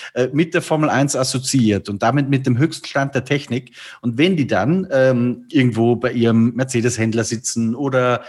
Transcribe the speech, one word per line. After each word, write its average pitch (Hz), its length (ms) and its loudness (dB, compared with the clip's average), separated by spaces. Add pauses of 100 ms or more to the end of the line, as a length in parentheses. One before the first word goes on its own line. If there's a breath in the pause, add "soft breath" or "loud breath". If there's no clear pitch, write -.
(140 loud breath)
äh, 127 180 0
mit 165 220 0
der 170 80 2
Formel 156 300 0
eins 139 240 0
assoziiert 123 760 0
und 101 140 -4
damit 135 260 2
mit 135 160 0
dem 123 140 2
Höchststand 143 560 -2
der 123 100 -2
Technik. 135 460 -4 (300 loud breath)
Und 117 180 -4
wenn 180 180 2
die 139 80 0
dann, 113 460 0
ähm, 127 580 2
irgendwo 120 460 2
bei 117 160 -2
ihrem 117 420 4
Mercedes-Händler 113 720 -2
sitzen 113 500 -4
oder 127 560 0